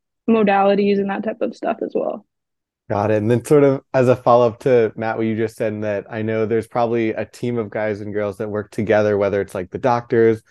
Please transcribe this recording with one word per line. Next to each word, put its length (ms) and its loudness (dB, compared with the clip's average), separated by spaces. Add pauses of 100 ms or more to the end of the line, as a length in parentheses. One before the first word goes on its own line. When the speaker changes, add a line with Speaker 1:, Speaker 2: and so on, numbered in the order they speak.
(280)
Speaker 1:
modalities 720 2
and 120 -4
that 140 -6
type 160 -8
of 140 -6
stuff 280 -6
as 120 -8
well. 300 -4 (640)
Speaker 2:
Got 220 0
it. 60 2
And 140 0
then 140 0
sort 200 4
of 180 2 (100)
as 160 2
a 60 6
follow-up 460 2
to 340 2
Matt, 220 -6
what 100 -2
you 100 -2
just 200 -4
said, 160 -4
and 100 -8
that 260 -4
I 140 -8
know 240 -2
there's 220 -2
probably 420 -2
a 140 -6
team 340 -8
of 100 -6
guys 320 -6
and 140 -12
girls 240 -4
that 100 -8
work 220 -8
together, 480 2
whether 220 0
it's, 140 -8
like, 160 -8
the 80 -10
doctors, 720 0